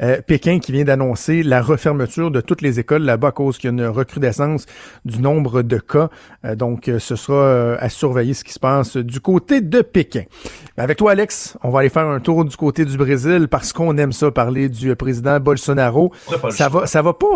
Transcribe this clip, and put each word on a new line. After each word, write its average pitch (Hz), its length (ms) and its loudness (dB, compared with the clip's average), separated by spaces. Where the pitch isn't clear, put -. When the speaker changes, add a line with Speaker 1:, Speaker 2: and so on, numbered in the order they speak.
Speaker 1:
euh, 127 260 0
Pékin 165 340 0
qui - 120 -8
vient 143 120 0
d'annoncer 135 580 0
la 127 180 2
refermeture 147 680 0
de 131 100 0
toutes - 220 -2
les 123 180 0
écoles 151 220 0
là-bas 127 260 2
à 131 40 0
cause 139 260 -2
qu'il 127 100 -6
y - 20 -2
a 120 40 -2
une 123 120 -2
recrudescence 135 800 -2
du 113 160 -6
nombre 135 400 0
de 117 160 0
cas. 151 320 0
Euh, 113 80 -4
donc, 120 340 -4
euh, 120 100 0
ce 120 180 -6
sera, 139 180 -4
euh, 123 460 2
à 120 100 -2
surveiller 127 420 -2
ce - 120 -8
qui - 100 -18
se - 40 -18
passe 135 380 0
du 123 240 -6
côté 190 400 2
de 208 220 2
Pékin. - 400 -2
Mais 117 60 -2
avec 143 120 0
toi, 208 140 2
Alex, - 520 -2
on 131 60 -2
va 135 120 2
aller 135 100 4
faire 160 160 0
un 139 140 -2
tour 165 260 2
du 135 100 -8
côté 151 300 0
du 135 100 -4
Brésil 143 540 2
parce - 240 -2
qu'on 165 240 0
aime 143 140 0
ça 147 180 0
parler 131 400 0
du, 123 220 -4
euh, 120 40 0
président 131 420 0
Bolsonaro. 139 720 2
Speaker 2:
On - 40 -4
n'a 127 60 -4
pas 123 100 -4
le 110 60 -4
Speaker 1:
Ça 143 160 0
Speaker 2:
choix. 165 120 2
Speaker 1:
va, 170 40 -4
ça 156 160 0
va 170 100 2
pas, - 240 0